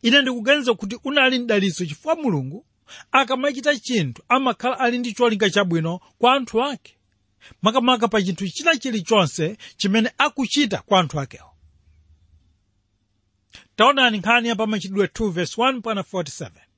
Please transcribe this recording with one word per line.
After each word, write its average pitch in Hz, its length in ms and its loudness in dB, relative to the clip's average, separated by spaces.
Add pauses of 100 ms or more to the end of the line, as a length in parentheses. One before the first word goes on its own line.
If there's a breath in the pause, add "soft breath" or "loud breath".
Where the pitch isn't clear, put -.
Ine 262 200 4
ndikuganiza 247 520 0
kuti 202 300 -8
unali 262 340 2
mdalitso, 202 480 0
chifukwa 294 300 -4
Mulungu 175 500 -4 (460 loud breath)
akamachita 269 680 0
chinthu 170 500 -4
amakhala 254 520 0
ali 247 180 0
ndi 240 140 -6
cholinga 214 380 2
chabwino 170 500 0 (180 soft breath)
kwa 247 160 4
anthu 247 300 -2
ake, - 320 -10 (680 soft breath)
makamaka 233 460 2
pa 208 140 2
chinthu 185 260 -4
china 311 280 0
chilichonse 208 800 0 (200 loud breath)
chimene 208 420 0
akuchita 269 640 0
kwa 190 180 4
anthu 151 200 -2
akewo. - 300 -12 (2250 loud breath)
Taonani 247 420 4
nkhani 226 300 2
ya 233 80 -2
pa 190 100 0
Machitidwe 196 420 0
two 220 220 -4
verse 175 320 -4
one 262 180 0
pana 202 220 -4
forty-seven. - 600 -8 (160)